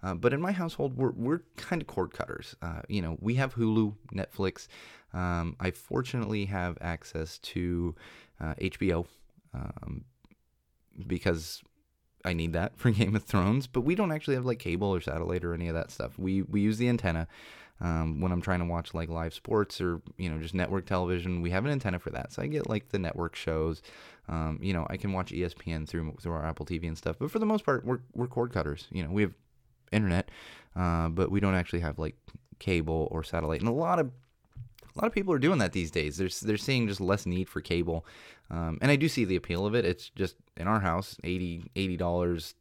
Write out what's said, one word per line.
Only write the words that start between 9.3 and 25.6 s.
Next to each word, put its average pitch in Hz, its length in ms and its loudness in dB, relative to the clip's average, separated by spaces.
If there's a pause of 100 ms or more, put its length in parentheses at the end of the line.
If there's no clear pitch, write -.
um, - 520 -8 (1000)
because 85 560 0 (600)
I 90 100 2
need 82 180 2
that 85 240 0
<laughs> - 20 -20
for 123 120 4
Game 104 260 4
of 101 80 0
Thrones, 107 420 4
but - 140 0
we 147 140 4
don't 190 180 2
actually 151 220 0
have, 127 120 0
like, 120 120 0
cable 92 300 0
or 92 120 2
satellite 85 440 -2
or 85 100 0
any 85 140 -2
of 82 60 -2
that - 160 -2
stuff. - 280 -6
We, 95 240 2
we 104 180 0
use 107 180 4
the 123 100 4
antenna, 85 380 2 (540)
um, 80 400 2
when 90 100 2
I'm 87 120 0
trying 92 160 2
to 87 80 0
watch, 85 260 -4
like, 82 160 -2
live 82 240 -4
sports - 480 0
or, 87 220 0 (160)
you 92 100 -2
know, 78 100 -2
just 80 160 -6
network 92 300 0
television. 90 560 0
We 85 100 0
have 95 140 2
an 143 80 2
antenna 120 260 0
for - 120 -6
that, - 220 -6
so - 100 -6
I 139 40 -2
get, 151 220 -2
like, 110 220 -2
the 101 80 0
network 85 360 -2
shows. 80 460 0 (480)
Um, 80 340 -2
you 95 120 0
know, 85 160 0
I 92 60 -4
can 98 160 -2
watch 92 200 -2
E 87 100 -2
S 87 160 -2
P - 140 -6